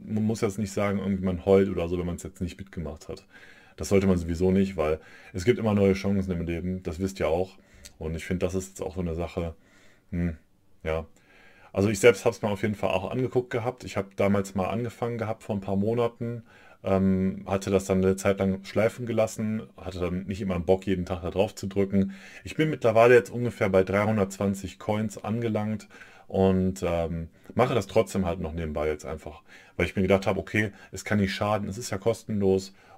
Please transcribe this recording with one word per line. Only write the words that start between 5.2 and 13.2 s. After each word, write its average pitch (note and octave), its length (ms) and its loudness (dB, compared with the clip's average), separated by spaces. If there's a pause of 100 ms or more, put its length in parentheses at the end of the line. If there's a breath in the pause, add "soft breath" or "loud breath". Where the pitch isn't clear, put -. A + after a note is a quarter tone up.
es F2+ 120 -6
gibt A#2 140 4
immer G#2+ 160 0
neue G2 200 4
Chancen G2 360 -2
im E2+ 160 -2
Leben, F2 380 -6
das F2+ 160 -8
wisst F#2+ 180 -4
ihr E2+ 80 0
auch. F2+ 320 -2 (400 loud breath)
Und D#2+ 160 -6
ich D#2+ 100 -8
finde, F2+ 220 -2
das E2+ 80 -4
ist F#2+ 140 -4
jetzt - 140 -12
auch D#2+ 120 -8
so F#2+ 60 -6
eine E2+ 160 -4
Sache, E2+ 400 -6 (540 soft breath)
hm, F2 260 -2 (480)
ja. D#2+ 220 -4 (680 soft breath)
Also G2+ 160 2
ich G#2+ 100 -2
selbst - 260 6
hab's - 160 0
mir G#2+ 100 -2
auf G2+ 120 -4
jeden G#2+ 140 -2
Fall G2 140 -2
auch F#2+ 200 -2
angeguckt B2+ 400 -2